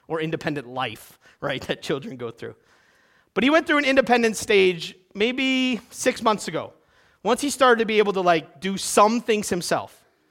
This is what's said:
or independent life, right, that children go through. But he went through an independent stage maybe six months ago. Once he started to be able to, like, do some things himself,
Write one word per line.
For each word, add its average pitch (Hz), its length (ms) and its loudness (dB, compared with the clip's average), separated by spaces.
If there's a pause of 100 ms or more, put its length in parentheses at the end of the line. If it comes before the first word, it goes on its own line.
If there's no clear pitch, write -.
or 160 120 -4
independent 156 460 -6
life, 127 540 -10 (200)
right, 143 220 -6
that - 200 -8
children 139 340 -8
go 120 160 -10
through. 113 240 -16 (760)
But 214 100 0
he 269 60 2
went 330 160 2
through 302 120 2
an 294 60 0
independent 240 520 2
stage 185 600 0 (180)
maybe 254 680 0 (100)
six - 320 -2
months 220 260 0
ago. 151 240 -8 (500)
Once 233 180 0
he 285 80 -2
started 254 300 4
to 226 80 0
be 214 120 2
able 202 140 2
to, 190 80 -2
like, 170 400 0
do 196 160 -4
some 220 440 4
things 208 280 -2
himself, 165 560 -4 (260)